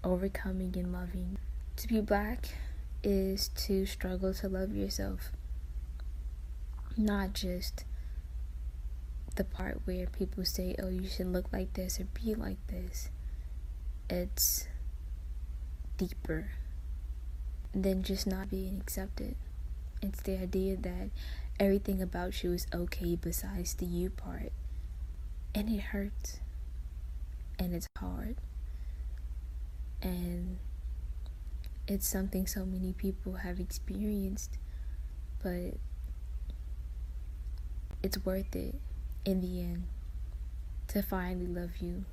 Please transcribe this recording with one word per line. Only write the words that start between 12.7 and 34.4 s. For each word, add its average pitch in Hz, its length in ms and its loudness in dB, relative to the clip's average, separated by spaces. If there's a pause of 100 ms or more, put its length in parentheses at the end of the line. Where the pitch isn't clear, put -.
It's - 580 4 (1300)
deeper 175 540 0 (1200)
than 190 280 6
just 190 240 2
not 190 240 0
being 190 300 0
accepted. - 560 -2 (680)
It's 196 200 0
the 190 160 2
idea 185 400 4
that 185 320 -2 (500)
everything 196 420 8
about 180 420 0
you 175 100 6
is 175 200 2
okay 175 420 2
besides 175 580 0
the 180 120 0
you 175 240 4
part. - 440 -2 (1000)
And 208 160 2
it 208 120 2
hurts. - 580 -2 (1200)
And 175 140 2
it's 170 140 0 (100)
hard. 185 400 -2 (1600)
And 180 580 0 (1300)
it's 202 200 2
something 190 380 2
so 190 200 0
many 185 280 0
people 190 400 0
have 185 260 0
experienced, 196 1000 0 (840)